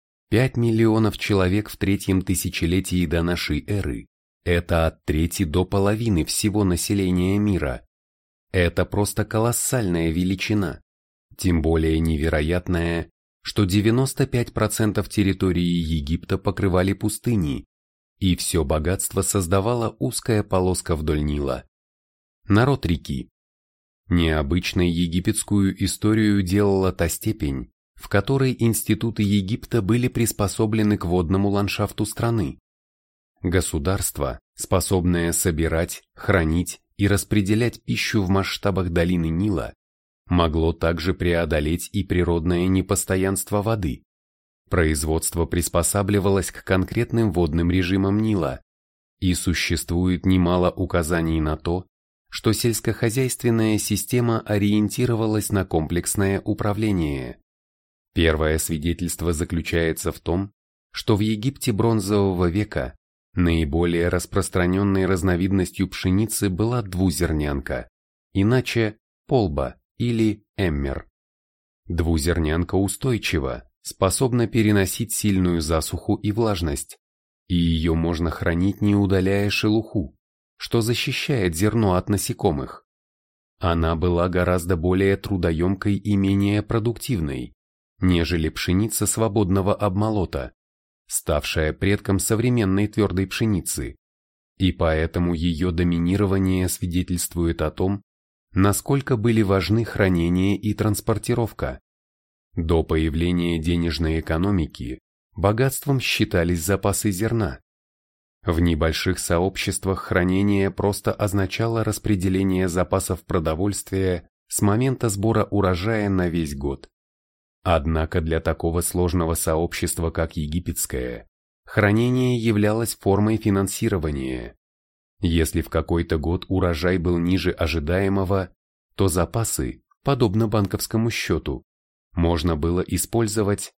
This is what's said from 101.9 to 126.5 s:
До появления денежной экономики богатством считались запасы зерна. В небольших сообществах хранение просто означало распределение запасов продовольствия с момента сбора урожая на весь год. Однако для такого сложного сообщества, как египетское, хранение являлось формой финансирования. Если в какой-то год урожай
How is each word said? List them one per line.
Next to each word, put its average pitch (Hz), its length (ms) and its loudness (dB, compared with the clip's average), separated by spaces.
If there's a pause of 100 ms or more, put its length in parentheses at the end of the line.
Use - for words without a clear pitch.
До 82 280 2
появления 85 760 0
денежной 82 640 0
экономики 82 800 -2 (360)
богатством 127 640 0
считались 87 640 0
запасы 98 480 0
зерна. 107 480 -2 (840)
В 85 160 0
небольших 82 580 0
сообществах 92 800 -2
хранение 98 720 2
просто 101 400 -2
означало 104 720 -2
распределение 95 880 0
запасов 92 560 -2
продовольствия 92 1040 -2 (180)
с - 140 -6
момента 117 480 2
сбора 107 340 0
урожая 101 680 0
на 90 200 2
весь 80 260 -2
год. 69 320 -6 (760)
Однако 80 580 0
для 80 180 -2
такого 85 420 -2
сложного 87 520 0
сообщества, 82 800 -2
как - 260 -4
египетское, 73 880 -6 (380)
хранение 120 720 2
являлось 110 580 0
формой 104 420 2
финансирования. 80 1160 -2 (640)
Если 82 420 2
в - 80 -8
какой-то 82 500 -2
год 85 280 -2
урожай 90 520 0